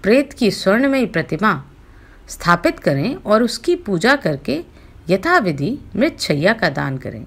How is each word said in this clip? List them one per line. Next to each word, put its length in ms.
प्रेत 300
की 180
स्वर्णमयी 540
प्रतिमा 600
स्थापित 500
करें 360
और 280
उसकी 320
पूजा 400
करके 480
यथाविधि 680
मृत 240
शैया 340
का 160
दान 280
करें। 300